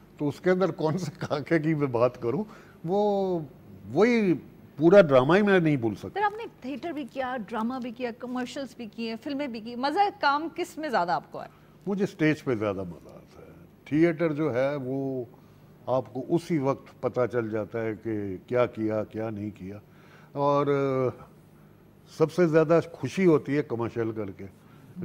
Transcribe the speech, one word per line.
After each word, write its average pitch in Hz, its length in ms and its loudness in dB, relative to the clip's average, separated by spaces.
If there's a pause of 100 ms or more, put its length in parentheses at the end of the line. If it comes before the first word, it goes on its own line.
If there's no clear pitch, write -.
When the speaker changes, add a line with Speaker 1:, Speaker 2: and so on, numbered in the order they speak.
(200)
Speaker 1:
तो 147 60 -2
उसके 147 240 -2
अंदर 185 220 2
कौन 156 260 -2
से 180 140 -6
खाके 151 480 -2
की 156 160 0
मैं 143 160 -2
बात 120 260 2
करूं, 123 260 -2 (420)
वो, 190 600 -2 (420)
वही 202 460 4 (440)
पूरा 170 240 8
ड्रामा 139 340 6
ही 214 80 6
मैं 196 160 6
नहीं 156 180 2
भूल 113 180 0
सकता। 98 240 -8
Speaker 2:
सर, 415 60 2
आपने 415 200 -4 (200)
थिएटर 285 280 -8
भी 285 120 -8
किया, 254 320 -6
ड्रामा 226 420 -6
भी 247 120 -8
किया, 240 200 -6
कमर्शियल्स 247 680 -10
भी 240 100 -12
किए, 226 280 -8
फिल्में 277 360 -6
भी 220 100 -10
की, 233 140 -12
मज़ा 294 340 0
काम 302 400 0
किस - 280 -10
में 311 120 -8
ज़्यादा 175 260 0
आपको - 220 -8
आया? - 120 -14 (380)
Speaker 1:
मुझे 196 180 -2
स्टेज 156 360 2
पे 131 140 -2
ज़्यादा 101 280 -2
मज़ा - 280 -14
आता - 320 -20
है। - 100 -20 (380)
थिएटर 160 420 2
जो 147 180 -2
है, 135 240 0
वो 135 520 -6 (600)
आपको 127 300 -2
उसी 165 380 -2
वक्त 135 460 -2
पता 123 220 0
चल 113 240 -2
जाता 107 300 -4
है 113 140 -4
कि 101 560 -6
क्या 123 160 2
किया, 110 380 -2
क्या 110 260 -8
नहीं 104 220 -8
किया। 95 300 -14 (540)
और 143 320 2 (1500)
सबसे 160 300 2
ज़्यादा 160 320 4
खुशी 156 440 -4
होती 151 300 4
है 147 80 0
कमर्शियल 113 500 -4
करके, 98 320 -10 (600)